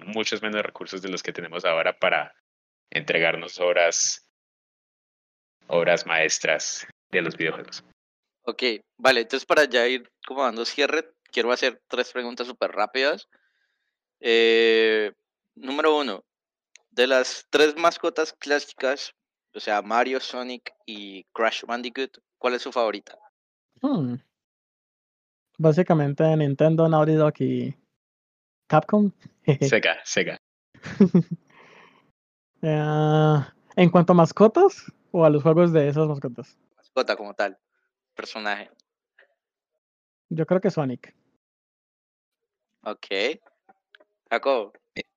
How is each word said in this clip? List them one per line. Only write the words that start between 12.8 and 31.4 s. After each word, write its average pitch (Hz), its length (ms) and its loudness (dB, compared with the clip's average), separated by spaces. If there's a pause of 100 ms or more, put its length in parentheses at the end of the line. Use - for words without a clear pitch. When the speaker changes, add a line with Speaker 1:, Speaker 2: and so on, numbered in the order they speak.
Speaker 2:
Eh, 113 920 2 (440)
número 151 420 -2
uno, 120 260 -6 (680)
de 123 160 2
las 131 420 0
tres 147 280 4
mascotas 165 560 -2
clásicas, 143 800 -4 (400)
o 104 60 -14
sea, 104 220 -2
Mario, 120 380 -2
Sonic 123 540 -12 (120)
y 101 480 -16
Crash 113 320 -2
Bandicoot, 123 520 -8 (200)
¿cuál 123 180 -2
es 120 60 -4
su 135 100 -12
favorita? 107 460 -4 (640)
Speaker 3:
Hmm. 165 340 -2 (1400)
Básicamente 156 680 2 (120)
Nintendo, 156 520 2
Naughty 156 260 2
Dog 151 260 2
y 127 360 -4 (920)
Capcom. 196 440 2 (340)
<laughs> 143 160 2
Speaker 1:
Sega, 104 420 2
Sega. 82 340 -4 (360)
Speaker 3:
<laughs> - 680 0 (1200)